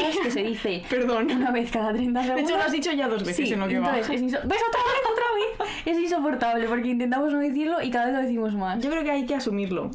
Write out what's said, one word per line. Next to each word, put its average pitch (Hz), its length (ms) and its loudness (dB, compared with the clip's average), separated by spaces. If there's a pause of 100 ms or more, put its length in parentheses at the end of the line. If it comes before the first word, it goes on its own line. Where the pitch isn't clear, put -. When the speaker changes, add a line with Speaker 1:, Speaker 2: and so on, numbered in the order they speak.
(120)
Speaker 1:
Sí. 330 100 0
Speaker 2:
que 247 80 0
se 226 140 0
dice 208 420 -2
Speaker 1:
<laughs> - 40 -10
Perdón. 240 400 2
Speaker 2:
una 247 200 2
vez 233 220 0
cada 220 200 0
treinta 247 280 0
Speaker 1:
De 254 60 0
hecho, 254 100 2
Speaker 2:
segundos. 320 220 2
Speaker 1:
lo 403 60 2
has 294 80 2
dicho 320 200 0
ya 277 160 0
dos 214 160 0
veces 180 240 0
Speaker 2:
Sí, 214 60 0
Speaker 1:
en 202 60 0
lo 190 80 0
que 190 120 0
va. - 80 2
Speaker 2:
entonces, 226 280 0
es 247 60 0
inso-, 254 240 0
¿ves 392 220 0
otra 466 140 0
vez, 523 280 2
otra 466 140 0 (100)
vez? 415 420 -4 (100)
Es 339 120 0
insoportable 277 720 0
porque 240 220 0
intentamos 247 420 0
no 285 60 0
decirlo 294 440 0
y 254 80 -4
cada 240 160 0
vez 262 80 0
lo 269 60 0
decimos 226 340 0
más. 196 280 -2
Speaker 1:
Yo 277 80 -2
creo 320 120 -2
que 294 80 -2
hay 277 140 0
que 254 100 -2
asumirlo. 202 600 -2